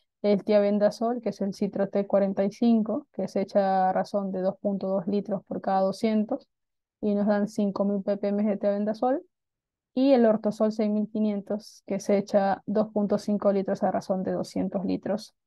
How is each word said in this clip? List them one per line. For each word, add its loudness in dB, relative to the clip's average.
El 2
tiabendazol, 2
que -2
es -8
el -2
Citro -2
T -2
cuarenta 2
y 0
cinco, 2
que -6
se -2
echa 2
a 0
razón -2
de -4
dos -2
punto -2
dos -2
litros -2
por -6
cada 0
doscientos, 0
y 0
nos 0
dan 2
cinco -2
mil -2
P -2
P -2
M 0
de 0
tiabendazol. -2
Y 4
el 6
Ortosol 2
seis -2
mil -2
quinientos, -4
que -4
se 2
echa 0
dos 0
punto 0
cinco 0
litros -2
a 2
razón -4
de -4
doscientos -4
litros, -4